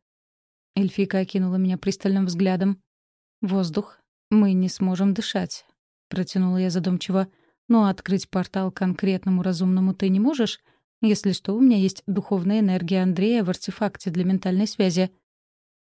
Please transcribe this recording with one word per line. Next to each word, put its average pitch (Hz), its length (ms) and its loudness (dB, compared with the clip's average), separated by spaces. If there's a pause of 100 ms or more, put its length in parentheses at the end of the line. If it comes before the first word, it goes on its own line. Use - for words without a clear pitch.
(760)
Эльфийка 196 440 0
окинула 185 380 -2
меня 185 200 0
пристальным 190 480 -2
взглядом. 185 560 0 (600)
"Воздух. 190 580 -2 (320)
Мы 208 220 4
не 185 160 2
сможем 185 440 0
дышать", — - 520 -6 (440)
протянула 180 480 -2
я 185 120 0
задумчиво. 180 580 -2 (400)
"Но 226 180 4
открыть 190 440 -2
портал 190 420 -4
конкретному 185 720 -2
разумному 185 500 0
ты 190 160 -2
не 190 100 2
можешь? 240 400 0 (420)
Если 202 320 2
что, - 200 -6
у 226 80 0
меня 247 160 6
есть 190 300 0
духовная 196 520 -2
энергия 185 440 2
Андрея 196 400 2
в 175 60 0
артефакте - 600 -6
для 175 140 -2
ментальной 190 440 0
связи". 185 440 0 (880)